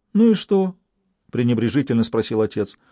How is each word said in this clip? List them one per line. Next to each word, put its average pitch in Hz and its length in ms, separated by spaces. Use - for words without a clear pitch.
"Ну 226 180
и - 40
что?" — 190 400
пренебрежительно 117 720
спросил 110 380
отец. 107 360